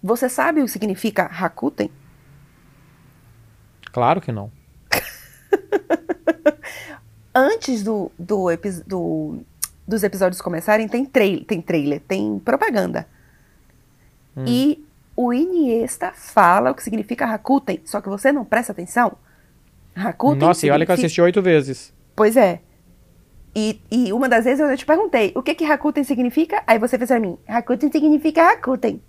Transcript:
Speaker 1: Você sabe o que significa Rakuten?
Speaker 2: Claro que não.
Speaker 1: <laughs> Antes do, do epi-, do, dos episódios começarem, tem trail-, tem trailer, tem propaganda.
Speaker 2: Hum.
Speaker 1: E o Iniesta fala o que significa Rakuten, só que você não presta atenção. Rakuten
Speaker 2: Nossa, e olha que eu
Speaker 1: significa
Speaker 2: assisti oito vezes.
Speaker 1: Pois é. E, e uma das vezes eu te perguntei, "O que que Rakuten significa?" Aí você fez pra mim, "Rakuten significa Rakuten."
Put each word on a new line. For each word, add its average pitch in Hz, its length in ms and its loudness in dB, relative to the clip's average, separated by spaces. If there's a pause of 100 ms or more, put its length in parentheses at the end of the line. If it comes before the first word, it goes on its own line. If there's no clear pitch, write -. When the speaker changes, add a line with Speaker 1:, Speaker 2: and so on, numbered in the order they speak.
Speaker 1:
Você 226 260 -2
sabe 302 320 0
o 269 40 2
que 226 80 -4
significa 202 560 -4
Rakuten? 180 600 -6 (2000)
Speaker 2:
Claro 131 280 2
que - 120 -8
não. 107 180 -8 (400)
Speaker 1:
<laughs> - 1160 -4 (1300)
Antes 269 480 0
do, 208 360 -4
do 185 320 -2
epi-, 170 360 -6
do, 165 520 -6 (480)
dos 202 160 -2
episódios 185 380 -2
começarem, 214 480 -2
tem 247 160 -2
trail-, 202 400 0
tem 175 160 -4
trailer, 147 400 -2
tem 202 380 -4
propaganda. 220 680 -2 (1300)
Speaker 2:
Hum. 131 100 -8
Speaker 1:
E 262 380 0 (300)
o 240 180 0
Iniesta 269 800 0
fala 202 560 4
o 277 40 -4
que - 80 -14
significa 220 440 -4
Rakuten, 220 580 -2
só 208 160 -6
que 202 80 -12
você 202 240 0
não 269 120 -2
presta 226 280 -2
atenção. 196 440 -2 (760)
Rakuten 180 440 0
Speaker 2:
Nossa, 165 280 2
e 143 40 4
olha 147 160 4
que 185 60 2
eu 175 40 4
Speaker 1:
significa 165 100 0
Speaker 2:
assisti 165 160 -2
oito 180 200 4
vezes. 147 500 2 (220)
Speaker 1:
Pois 220 220 4
é. 202 240 4 (960)
E, 214 260 -2 (100)
e 220 220 0
uma 254 160 0
das 226 160 4
vezes 262 160 2
eu 285 160 2
te - 80 -10
perguntei, 302 500 2
"O 262 80 -4
que 320 120 -2
que 330 100 -2
Rakuten 294 400 0
significa?" 277 640 0
Aí 226 120 4
você 233 200 0
fez 240 100 -4
pra 247 120 4
mim, 196 180 -6 (100)
"Rakuten 240 420 -2
significa 311 520 2
Rakuten." 262 680 0